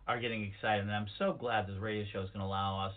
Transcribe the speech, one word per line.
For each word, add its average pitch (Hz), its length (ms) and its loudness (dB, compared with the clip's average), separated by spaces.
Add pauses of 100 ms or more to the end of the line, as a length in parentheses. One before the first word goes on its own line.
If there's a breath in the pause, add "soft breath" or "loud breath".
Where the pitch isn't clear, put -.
are 120 100 2
getting 113 260 0
excited, 104 380 2
and 104 100 0
I'm 104 140 0 (120)
so 196 200 4
glad 113 280 2
this 98 120 -6
radio 107 340 0
show 98 100 -2
is 95 100 -4
gonna 98 140 -2
allow 98 400 0
us 98 100 -4